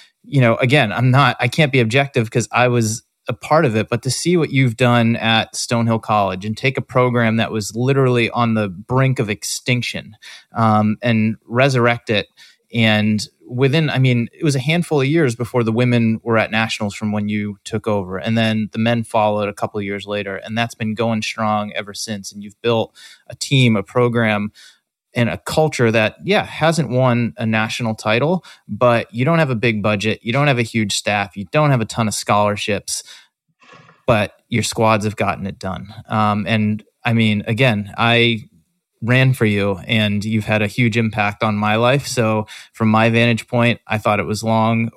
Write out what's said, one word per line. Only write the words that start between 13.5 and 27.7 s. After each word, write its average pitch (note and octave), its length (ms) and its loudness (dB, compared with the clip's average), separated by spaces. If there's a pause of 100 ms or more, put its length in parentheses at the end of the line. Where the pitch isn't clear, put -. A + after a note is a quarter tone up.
I C3 100 -2
mean, B2 320 2
it - 120 -10
was C#3 120 2
a C3+ 40 -2
handful D#3 420 0
of C3+ 60 0
years C#3+ 280 2
before A#2+ 280 -2
the A2 80 0
women A#2 520 2
were A2+ 160 0
at F#2+ 100 0
nationals A2 460 -4
from G#2+ 160 -4
when G#2 180 -2
you G#2 340 -4
took - 240 -6
over. F#2+ 300 -4
And A2+ 180 -2
then A2 380 0
the A2+ 60 -6
men A#2 240 0
followed G#2 460 0
a G2+ 40 -10
couple A2 260 -6
of G2+ 60 -6
years G2 220 -10
later, G2+ 300 -6
and A2 200 -8
that's A#2 180 -4
been A2 200 -4
going A2+ 260 -2
strong G#2+ 520 -2
ever G2+ 200 -10
since. G2+ 380 -10
And G2+ 120 -16
you've G#2 180 -18
built A2+ 340 0 (320)
a - 80 -16
team, B2+ 400 2
a G2 80 -2
program, A2+ 680 0 (680)
and A#2 120 2
a E2 80 -6
culture C3 540 0
that, G#2+ 340 0
yeah, F#3+ 200 0
hasn't D#3 440 -2
won A#2+ 480 0
a A#2 80 -4
national A2 500 -2